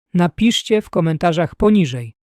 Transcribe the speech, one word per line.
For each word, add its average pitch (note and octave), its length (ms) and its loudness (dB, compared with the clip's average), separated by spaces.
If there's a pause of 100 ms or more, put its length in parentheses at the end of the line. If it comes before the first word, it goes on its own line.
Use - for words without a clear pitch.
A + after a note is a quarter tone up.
(140)
Napiszcie G#3+ 680 0
w - 80 -20
komentarzach E3 640 -2
poniżej. C#3 580 0 (220)